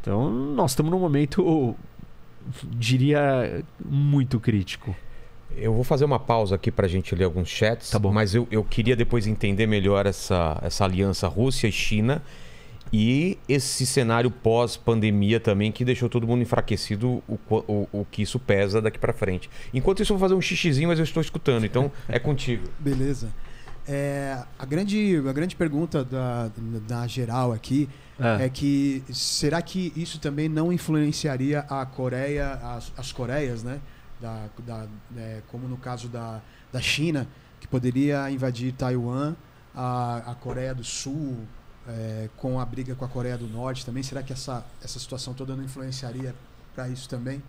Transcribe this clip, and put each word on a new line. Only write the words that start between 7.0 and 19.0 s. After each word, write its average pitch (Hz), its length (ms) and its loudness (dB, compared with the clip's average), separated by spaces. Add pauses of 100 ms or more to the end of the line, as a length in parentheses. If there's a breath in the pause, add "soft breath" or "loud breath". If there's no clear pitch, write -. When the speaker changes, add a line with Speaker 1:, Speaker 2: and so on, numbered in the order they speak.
Speaker 2:
ler 90 100 4
alguns 87 240 0
chats, - 420 0
Speaker 1:
Tá 123 80 2
bom. 101 120 4
Speaker 2:
mas 101 240 4
eu, 120 160 4
eu 107 140 2
queria 117 320 4
depois 117 300 4
entender 104 400 2
melhor 101 400 4
essa, 85 560 2
essa 85 240 2
aliança 92 420 2
Rússia 113 400 2
e 98 40 0
China 113 500 2 (680 loud breath)
e 131 480 2 (100)
esse 131 380 0
cenário 120 440 4
pós-pandemia 110 1120 2
também, 107 320 2
que 113 120 -4
deixou 123 260 2
todo 117 160 0
mundo 123 160 4
enfraquecido, 110 840 0
o, 110 120 -4 (120)
o, 104 380 0 (120)
o 98 100 -2
que - 120 -6
isso 113 160 -2
pesa 101 440 4
daqui 110 160 0
pra 110 160 0